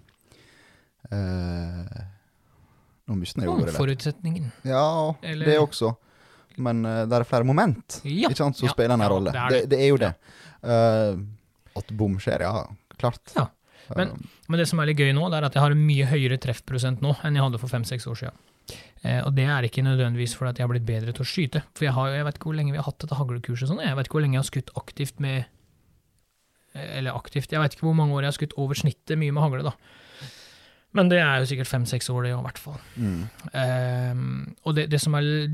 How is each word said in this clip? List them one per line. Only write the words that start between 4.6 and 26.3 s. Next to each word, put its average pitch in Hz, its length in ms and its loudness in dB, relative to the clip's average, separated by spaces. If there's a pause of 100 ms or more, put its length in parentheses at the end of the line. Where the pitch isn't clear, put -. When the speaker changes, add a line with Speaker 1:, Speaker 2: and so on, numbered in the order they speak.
Speaker 1:
Ja, 156 580 2
Speaker 2:
Eller 156 300 -4
Speaker 1:
det 151 80 6
også. 117 340 0 (640)
Men, 117 280 0
eh, 110 200 0
der 120 140 4
er 120 80 2
flere 120 160 4
moment, 147 600 2
Speaker 2:
Ja, 175 260 0
Speaker 1:
ikke - 60 -2
sant, 143 200 2
som 131 120 0
Speaker 2:
ja, 117 40 0
Speaker 1:
spiller 120 220 2
en 117 60 4
Speaker 2:
ja, 101 80 4
Speaker 1:
rolle. 95 240 2
Speaker 2:
det 127 80 -4
er 123 100 0
Speaker 1:
Det, 127 100 4
Speaker 2:
det. 117 100 0
Speaker 1:
det 135 100 4
er 139 80 6
jo 143 120 6
Speaker 2:
Ja. 107 80 4
Speaker 1:
det. 87 60 -2 (560)
Eh, 110 460 4 (600)
at 101 100 -8 (100)
bom 101 220 2
skjer, - 220 0
ja, 101 260 -2 (320)
klart. 120 220 -2 (160)
Speaker 2:
Ja, 131 120 2 (460)
men, 185 140 0
Speaker 1:
Eh, - 80 -12 (320)
Speaker 2:
men 165 100 0
det 165 100 2
som 165 120 0
er 147 60 2
litt 151 100 2
gøy 139 160 4
nå, 165 180 2
det 156 120 0
er - 20 2
at 139 100 -2
jeg 139 60 4
har 147 100 6
en 151 160 6
mye 139 200 4
høyere 131 340 2
treffprosent 127 640 -2
nå 139 200 2
enn 151 120 0
jeg 139 100 4
hadde 120 160 0
for 127 80 -6
fem-seks 120 380 -4
år 117 100 -6
siden. - 160 -10 (720)
Eh, 123 200 0
og 139 120 0
det 131 100 4
er 143 160 2
ikke 127 220 0
nødvendigvis 123 500 2
fordi 131 140 -4
at 123 100 -4
jeg 123 80 0
har 120 80 0
blitt 117 120 -2
bedre 113 260 -2
til 131 100 -4
å 120 60 -4
skyte. 151 340 -2 (120)
For - 100 -4
jeg 139 80 2
har, 131 160 0
jeg 139 160 -2
vet 147 140 -2
ikke - 120 -10
hvor 156 60 -2
lenge 143 160 0
vi 151 60 -4
har 151 60 -2
hatt - 140 -8
dette 151 160 -8
haglekurset 123 540 -2
sånn. 190 160 0
Jeg 139 100 -2
vet 135 140 -2
ikke - 100 -4
hvor 156 60 2
lenge 135 100 2
jeg 131 80 2
har - 80 -6
skutt - 240 -6
aktivt - 460 -8
med, 135 240 -2 (1300)